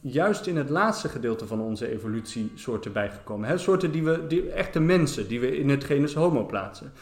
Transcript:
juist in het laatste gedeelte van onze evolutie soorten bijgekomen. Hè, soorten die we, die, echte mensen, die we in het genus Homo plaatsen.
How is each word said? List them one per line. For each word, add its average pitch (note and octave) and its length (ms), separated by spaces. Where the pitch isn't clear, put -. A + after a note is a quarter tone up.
juist E3+ 460
in F3 100
het C#3 140
laatste G#3 380
gedeelte A2+ 380
van A2 140
onze A2 300
evolutie A2 640
soorten A2 380
bijgekomen. G#2 560
Hè, E3+ 100
soorten F#3 340
die D#3 120
we, D#3+ 220
die, E3 240
echte - 300
mensen, D#3 480
die A#2 120
we C3 160
in D3 120
het C#3 160
genus C#3+ 300
Homo D#3 320
plaatsen. - 560